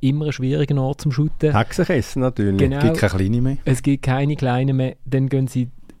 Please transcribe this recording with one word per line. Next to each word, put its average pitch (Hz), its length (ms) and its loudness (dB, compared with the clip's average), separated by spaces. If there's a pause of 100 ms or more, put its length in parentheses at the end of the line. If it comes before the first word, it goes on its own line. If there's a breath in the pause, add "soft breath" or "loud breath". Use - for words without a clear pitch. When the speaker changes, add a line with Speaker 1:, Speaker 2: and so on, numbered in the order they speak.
Speaker 1:
immer 147 240 0
ein 147 60 -2
schwieriger 139 460 0
Ort 135 220 -2
zum 151 120 0
Shooten. 147 440 0
Speaker 2:
Hexenkissen 135 640 0
natürlich. 104 380 0
Speaker 1:
Genau. 139 220 2
Speaker 3:
Gibt 117 180 2
keine 98 160 2
Kleine 98 260 0
mehr. 131 240 0
Speaker 1:
Es 127 180 0
gibt 139 200 0
keine 143 340 0
Kleine 135 380 0
mehr. 131 220 -2 (100)
Dann 135 240 0
gehen 135 180 0
sie 127 220 -4 (300)